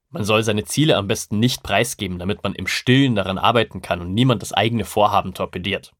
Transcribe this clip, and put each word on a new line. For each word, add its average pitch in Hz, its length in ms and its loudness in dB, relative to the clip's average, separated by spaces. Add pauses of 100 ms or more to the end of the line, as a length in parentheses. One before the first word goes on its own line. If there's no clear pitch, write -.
Man - 140 -8
soll 107 200 2
seine 104 220 0
Ziele 147 320 2
am 101 100 -2
besten 107 320 -2
nicht 123 240 0
preisgeben, 98 560 -2
damit 92 240 -4
man 101 100 -4
im - 140 -10
Stillen 127 480 2
daran 92 240 -2
arbeiten 110 420 2
kann 87 200 -4
und 87 120 -6
niemand 113 300 2
das - 100 -10
eigene 113 320 -2
Vorhaben 104 480 2
torpediert. 92 680 -6